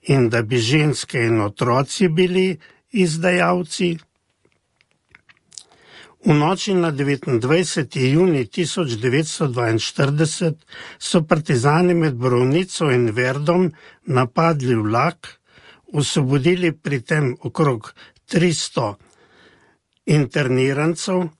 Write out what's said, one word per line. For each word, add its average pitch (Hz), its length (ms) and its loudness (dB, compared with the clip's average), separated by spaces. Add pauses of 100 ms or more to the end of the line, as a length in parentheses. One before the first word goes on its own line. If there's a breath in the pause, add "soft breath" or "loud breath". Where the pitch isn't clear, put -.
(120)
In 131 180 4
da 117 140 0
bi 120 160 -2
ženske 135 640 0
in 113 180 2
otroci 123 680 0
bili 185 420 0 (420 soft breath)
izdajalci? 175 1000 0 (2250 loud breath)
V 185 80 2
noči 175 420 2
na 170 180 2
devetindvajseti 139 1200 0
junij 160 340 2
tisoč 156 540 -4
devetsto 143 500 -2
dvainštirideset 143 1080 -2 (380 loud breath)
so - 280 0
partizani 151 680 2
med 156 220 2
Borovnico 131 760 0
in 120 200 2
Verdom 147 600 0 (340 loud breath)
napadli 131 680 0
vlak, 113 520 -2 (640 soft breath)
osvobodili 151 800 0
pri 135 300 -6
tem 147 320 -2 (100)
okrog 123 480 -2 (340 loud breath)
tristo 156 680 -2 (1120 soft breath)
internirancev 147 1200 0 (120)